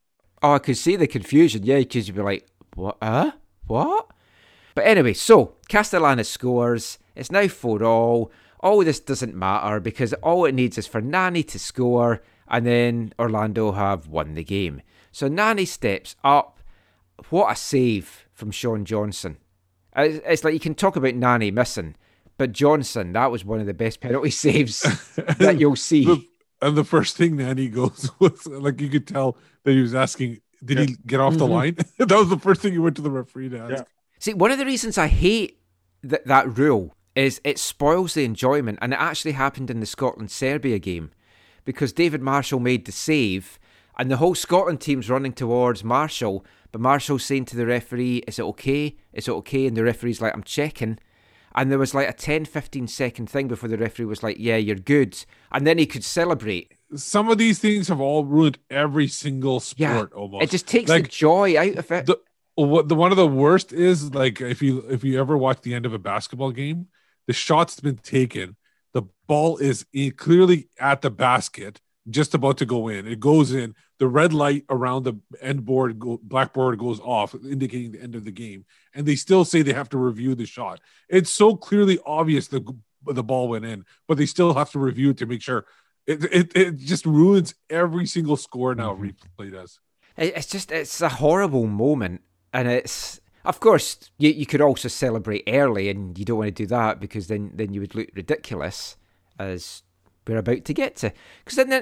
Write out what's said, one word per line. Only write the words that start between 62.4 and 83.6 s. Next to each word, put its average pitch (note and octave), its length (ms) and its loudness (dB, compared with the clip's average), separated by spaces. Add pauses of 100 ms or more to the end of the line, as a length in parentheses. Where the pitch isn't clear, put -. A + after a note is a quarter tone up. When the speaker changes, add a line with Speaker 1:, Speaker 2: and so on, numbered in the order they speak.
Speaker 2:
what, D3 340 4
the, E3 60 2
one F3 160 6
of F#3+ 60 4
the F#3 100 6
worst C#3+ 460 4
is, D#3+ 400 2
like, C3 260 -2
if B2 220 -6
you, C3 280 0
if B2+ 140 -4
you C3 160 0
ever C#3 160 0
watch C3 260 0
the B2 120 -8
end A#2+ 140 -6
of A2 60 -6
a A2 60 -8
basketball A2+ 520 -6
game, D3+ 360 -8 (380)
the B2 80 -4
shot's - 460 0
been C3+ 180 -4
taken. A#2 580 -2 (380)
The A#2+ 100 -2 (220)
ball D3+ 320 2
is C#3 360 -2
in, C#3 180 -4
clearly F3 580 4 (100)
at C3+ 220 0
the C#3 100 -2
basket, G#2+ 720 -2 (280)
just C#3+ 240 0
about C#3 260 0
to C3 60 -2
go A2+ 220 -2
in. G#2 200 -8
It A2+ 120 -10
goes C#3+ 320 6
in. A#2+ 220 -6 (260)
The C3+ 80 4
red D3+ 240 4
light C#3+ 380 0
around B2+ 340 -2
the A#2+ 120 -4 (260)
end C3 240 -6
board, B2+ 340 0
go, A#2+ 220 -8
blackboard B2+ 560 -2
goes A2+ 220 -6
off, A2 340 -4
indicating B2 580 -8
the G#2+ 100 -20
end B2 140 -14
of A2 100 -12
the G#2+ 60 -12
game. G2 320 -16 (300)
And D3 140 -6
they D3+ 80 4
still F#3+ 280 4
say D#3+ 200 2
they C#3 100 2
have C3+ 160 -8
to C#3 80 -4
review B2+ 380 -2
the A#2 100 -6
shot. G2 340 -12 (300)
It's F3+ 220 2
so G#3 240 6
clearly G3 500 2
obvious D#3 420 0
the, C3+ 140 -6 (460)
the C#3+ 160 -4
ball B2 260 -2
went A2+ 160 -6